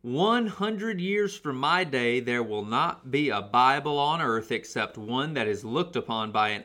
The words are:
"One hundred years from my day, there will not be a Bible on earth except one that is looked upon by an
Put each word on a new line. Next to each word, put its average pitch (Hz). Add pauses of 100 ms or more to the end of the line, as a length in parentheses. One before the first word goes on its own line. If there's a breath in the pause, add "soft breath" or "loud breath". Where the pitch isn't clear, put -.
"One 202
hundred 208
years 196
from 139
my 156
day, 123
there 120
will 107
not 131
be 143
a 104
Bible 135
on 151
earth 113
except 113
one 123
that 117
is 98
looked 160
upon 110
by 107
an 104